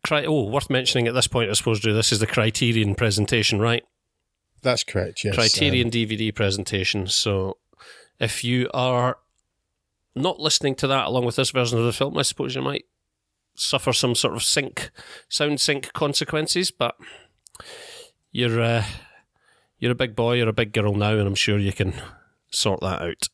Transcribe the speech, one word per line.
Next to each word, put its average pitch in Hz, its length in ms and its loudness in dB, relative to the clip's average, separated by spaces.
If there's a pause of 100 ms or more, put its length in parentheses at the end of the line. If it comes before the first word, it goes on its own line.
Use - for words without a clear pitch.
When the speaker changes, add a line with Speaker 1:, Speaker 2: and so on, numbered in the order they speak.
Speaker 1:
cri-, 147 220 0
oh, 147 180 2
worth 120 260 -2
mentioning 127 380 2
at 117 60 -2
this 127 120 2
point, 117 240 0
I 104 40 0
suppose, 107 260 0
Drew, 110 120 2
this 110 200 2
is 107 80 2
the 110 80 2
Criterion 113 680 2
presentation, 107 680 2
right? 117 240 0 (760)
Speaker 2:
That's 123 220 0
correct, - 400 -4
yes. 101 100 0
Speaker 1:
Criterion 120 540 2
Speaker 2:
Um, - 20 -2
Speaker 1:
D 117 140 0
V 107 120 -4
D 110 140 -2
presentation. 98 760 -2
So 95 480 0 (640)
if 117 240 -2
you 123 280 2
are 127 460 0 (960)
not 156 240 -2
listening 147 380 0
to 143 100 -2
that 131 200 0
along 123 180 0
with 117 120 -2
this 131 140 0
version 123 280 0
of 117 60 4
the 120 80 2
film, - 240 -2
I 147 60 0
suppose 131 320 -4
you 131 80 -4
might 139 220 -4 (720)
suffer - 360 0
some 123 220 2
sort 107 200 0
of 113 100 -4
sync, - 460 -2 (380)
sound 147 320 0
sync - 320 -2
consequences, 156 800 0
but - 260 -2 (1300)
you're, 117 320 0
uh, 117 220 2 (920)
you're 120 140 0
a 120 40 0
big 120 180 -2
boy, 117 200 2
you're 117 140 2
a 110 40 0
big 107 200 -2
girl 104 220 2
now, 104 180 2
and 104 140 2
I'm 98 80 0
sure 104 240 2
you 98 140 2
can 95 220 -2 (560)
sort - 300 0
that 92 220 -2
out. - 300 -6